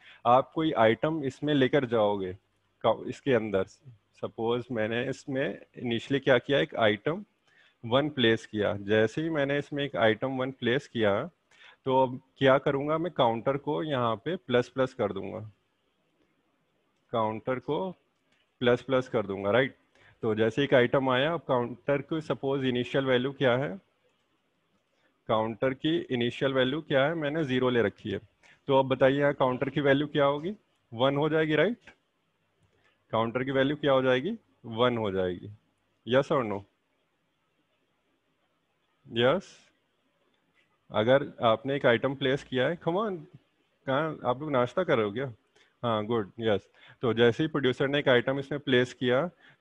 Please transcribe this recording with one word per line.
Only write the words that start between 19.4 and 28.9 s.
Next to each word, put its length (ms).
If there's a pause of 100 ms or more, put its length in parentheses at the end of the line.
राइट? 240 (460)
तो 140
जैसे 280
एक 100
आइटम 360
आया, 240
अब 140
काउंटर 540
की 200
सपोज 440
इनिशियल 400
वैल्यू 260
क्या 260
है? 300 (1400)
काउंटर 460
की 240
इनिशियल 560
वैल्यू 280
क्या 240
है? 80
मैंने 300
ज़ीरो 260
ले 120
रखी 300
है। 80 (480)
तो 120
अब 80
बताइए 320